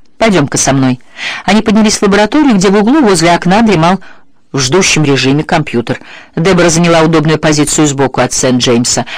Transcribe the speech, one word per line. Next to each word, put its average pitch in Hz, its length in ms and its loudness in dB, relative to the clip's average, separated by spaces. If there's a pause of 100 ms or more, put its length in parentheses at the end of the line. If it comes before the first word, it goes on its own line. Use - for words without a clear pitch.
(160)
Пойдём-ка 180 400 0
со 135 160 -2
мной". 131 280 0 (440)
Они 208 180 0
поднялись 214 360 0
в - 40 -14
лабораторию, 226 520 2
где 196 140 2
в 190 80 2
углу 240 260 2
возле 175 320 2
окна 180 280 0
дремал 185 360 2 (540)
в 135 60 -4
ждущем 156 460 0
режиме 139 400 0
компьютер. 123 560 -4 (340)
Дебора 175 360 2
заняла 170 320 2
удобную 160 360 2
позицию 151 480 0
сбоку 135 340 -2
от 123 120 -2
Сент-Джеймса, 127 720 0 (100)